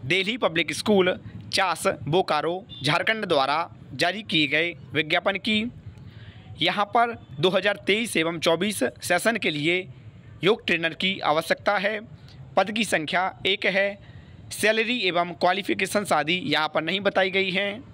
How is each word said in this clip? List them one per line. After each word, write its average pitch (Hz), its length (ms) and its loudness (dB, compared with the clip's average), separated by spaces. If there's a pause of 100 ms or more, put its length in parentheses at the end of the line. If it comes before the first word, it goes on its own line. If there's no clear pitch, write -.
दिल्ली 185 320 0
पब्लिक 165 360 0
स्कूल 190 460 4 (340)
चास 185 340 2 (200)
बोकारो 165 560 0 (200)
झारखंड 190 420 0
द्वारा 151 440 2 (240)
जारी 175 300 0
किए 156 240 2
गए 165 280 0 (180)
विज्ञापन 175 440 0
की। 214 280 0 (960)
यहाँ 180 240 0
पर 233 280 2 (260)
दो 180 100 2
हज़ार 202 260 2 (120)
तेईस 214 300 0
एवं 165 220 0
चौबीस 175 440 0
सेशन 220 540 0
के 190 140 0
लिए 156 260 0 (680)
योग 220 220 2
ट्रेनर 165 280 0
की 190 280 -2
आवश्यकता 165 560 0
है। 208 220 -2 (580)
पद 196 140 2
की 220 120 0
संख्या 175 380 0 (240)
एक 196 200 0
है। 196 340 0 (520)
सैलरी 220 460 2 (100)
एवं 175 260 0
क्वालिफिकेशंस 190 800 0
आदि 151 200 2 (120)
यहाँ 151 220 2
पर 151 140 0
नहीं 175 180 -2
बताई 190 320 2
गई 190 200 0
हैं। 202 320 -4 (100)